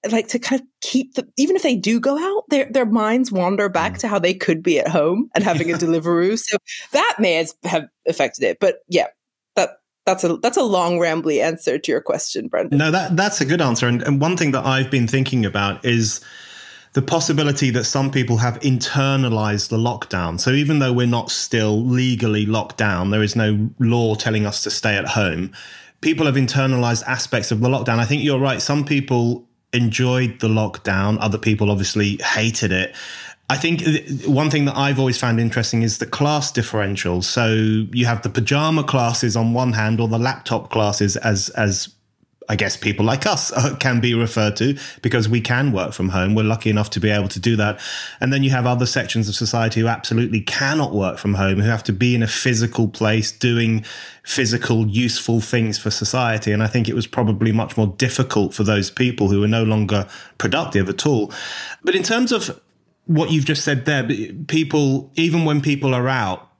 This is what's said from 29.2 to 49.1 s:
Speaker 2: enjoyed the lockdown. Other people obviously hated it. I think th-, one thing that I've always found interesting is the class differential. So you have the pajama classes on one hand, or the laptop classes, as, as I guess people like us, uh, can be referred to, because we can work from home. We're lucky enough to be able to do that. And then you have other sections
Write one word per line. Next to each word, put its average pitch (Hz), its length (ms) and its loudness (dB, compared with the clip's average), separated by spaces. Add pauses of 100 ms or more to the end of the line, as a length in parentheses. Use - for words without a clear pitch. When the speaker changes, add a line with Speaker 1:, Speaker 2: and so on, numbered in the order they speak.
Speaker 2:
enjoyed 123 680 0
the 113 80 0
lockdown. 107 720 0
Other 107 180 0
people 104 320 2
obviously 101 540 0
hated 110 480 0
it. 92 200 -2 (560)
I 135 80 0
think 165 280 0
th-, 151 420 -2
one 147 240 2
thing 147 140 2
that 139 120 -2
I've 139 220 0
always 127 200 0
found 117 200 2
interesting 117 440 2
is 110 160 0
the 113 80 -4
class 147 440 0
differential. 98 720 -2
So 113 300 0 (400)
you 120 140 2
have 113 160 0
the 107 80 -4
pajama 147 520 0
classes 120 540 0
on 113 160 2
one 123 220 2
hand, 110 260 2
or 117 80 2
the 113 100 0
laptop 123 520 -2
classes, 104 460 2
as, 101 340 -2
as 101 380 -2 (600)
I 107 80 -2
guess 98 200 -2
people 107 280 0
like 131 220 0
us, 185 260 -2
uh, - 260 0
can 123 220 2
be 120 140 2
referred 110 420 0
to, 139 200 0 (260)
because 113 260 2
we 117 120 2
can 127 300 0
work 92 220 -2
from 92 160 -2
home. 95 260 2
We're 110 80 2
lucky 110 280 0
enough 104 200 0
to - 100 -4
be 107 100 2
able 101 180 0
to - 100 -8
do 117 180 2
that. 104 240 0 (400)
And 131 120 2
then 139 100 2
you 135 80 4
have 123 160 2
other 123 200 2
sections 113 420 -2